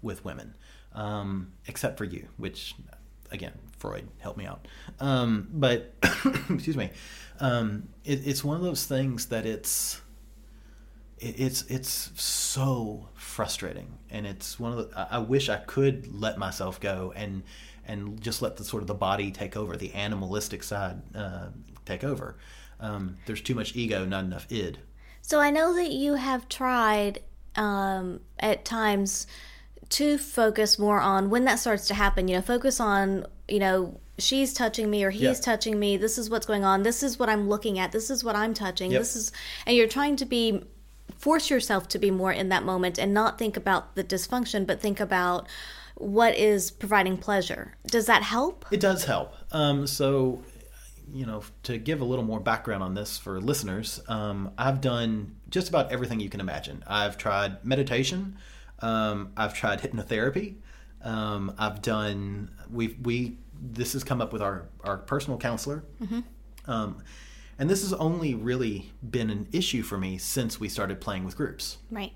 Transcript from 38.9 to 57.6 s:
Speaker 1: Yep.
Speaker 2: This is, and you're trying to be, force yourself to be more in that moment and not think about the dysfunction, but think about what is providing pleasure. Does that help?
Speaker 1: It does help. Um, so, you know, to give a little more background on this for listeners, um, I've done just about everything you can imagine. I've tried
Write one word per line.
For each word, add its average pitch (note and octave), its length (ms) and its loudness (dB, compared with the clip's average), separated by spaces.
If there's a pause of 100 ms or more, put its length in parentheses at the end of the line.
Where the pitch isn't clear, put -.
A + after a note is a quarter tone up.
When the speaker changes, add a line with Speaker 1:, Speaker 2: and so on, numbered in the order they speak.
Speaker 1:
Yep. B2+ 100 4
Speaker 2:
This A#3+ 140 -2
is, A3 160 -2 (340)
and A#3+ 100 6
you're A3+ 120 10
trying C#4+ 300 2
to C#4 80 -2
be, A3+ 380 2 (540)
force D4+ 320 4
yourself G#3 400 2
to F#3 100 -2
be G3 100 6
more F#3 220 4
in F#3+ 180 0
that F#3 140 4
moment F3+ 360 0
and G3 140 4
not G#3+ 240 4
think G#3+ 200 0
about - 380 0
the G3 80 -2
dysfunction, G#3 640 -2
but F3+ 140 0
think G3+ 200 0
about F3+ 480 2 (480)
what A3 420 6
is G#3 340 4
providing F#3+ 460 4
pleasure. - 580 0 (100)
Does A3+ 200 2
that G#3 180 8
help? B3+ 480 0
Speaker 1:
It G3+ 80 4
does F#3+ 240 4
help. F2+ 300 0 (180)
Um, C#3+ 360 4
so, C3+ 540 2 (720)
you C3+ 140 -6
know, G#2+ 180 -6 (200)
to A#2+ 140 -4
give C#3 220 0
a B2+ 60 0
little B2 180 0
more A2 160 0
background G#2+ 440 0
on F#2 100 -2
this G#2 240 -4
for F#2+ 240 -4
listeners, A2 680 -2
um, G#2 500 -4
I've C3+ 220 2
done A#2 560 0 (140)
just F3+ 180 0
about C#3+ 240 2
everything A#2+ 300 -2
you G2 80 -4
can G2 100 -8
imagine. D2 480 -6
I've G#2 300 0
tried G2+ 480 0